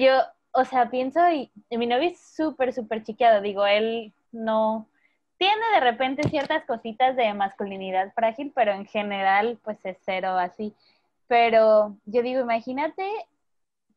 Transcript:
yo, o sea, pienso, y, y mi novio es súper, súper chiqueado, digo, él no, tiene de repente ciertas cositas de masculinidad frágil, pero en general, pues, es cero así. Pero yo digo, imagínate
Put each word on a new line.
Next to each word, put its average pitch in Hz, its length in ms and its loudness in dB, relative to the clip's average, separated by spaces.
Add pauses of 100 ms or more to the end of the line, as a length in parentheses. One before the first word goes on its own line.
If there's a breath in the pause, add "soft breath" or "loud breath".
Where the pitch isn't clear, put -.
yo, 262 80 6 (400)
o 262 120 2
sea, 254 260 0
pienso, 262 400 2
y, 285 200 -2 (180)
y 240 100 -4
mi 233 100 0
novio 262 220 0
es 349 100 -10
súper, 262 520 -4
súper 220 300 -6
chiqueado, 220 380 4
digo, 202 260 -2
él 220 460 0 (200)
no, 220 540 -2 (520)
tiene 415 240 0 (120)
de 349 60 4
repente 262 480 0
ciertas 302 360 -2
cositas 233 520 -2
de 233 180 0
masculinidad 196 800 -4
frágil, 233 400 -2
pero 214 180 2
en 196 140 -8
general, 208 760 0
pues, 214 200 -10
es 185 200 -10
cero 185 340 -4
así. 185 360 -6 (520)
Pero 220 680 4 (100)
yo 226 160 0
digo, 254 180 -2
imagínate 254 680 -4 (880)